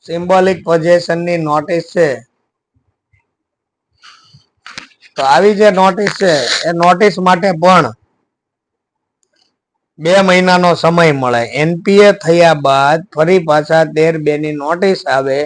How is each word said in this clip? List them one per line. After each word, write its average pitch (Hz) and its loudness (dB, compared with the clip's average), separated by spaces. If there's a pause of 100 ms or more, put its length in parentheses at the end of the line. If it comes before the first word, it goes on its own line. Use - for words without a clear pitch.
સિમ્બોલિક 185 -2
પોઝેશન 170 0
ની 175 -4
નોટિસ 156 -4
છે, 165 -2 (3000)
તો - -8
આવી 170 2
જે 208 4
નોટિસ 190 0
છે 185 0 (280)
એ 156 -6
નોટિસ 175 0
માટે 185 0
પણ 170 2 (2000)
બે 160 0
મહિનાનો 185 2
સમય 165 2
મળે. 123 -2
એન 147 -2
પી 196 2
એ 208 6
થયા 165 2
બાદ 139 2
ફરી 170 0
પાછા 156 0
તેર 156 -2
બે 151 -4
ની 151 -6
નોટિસ 170 -4
આવે 135 -2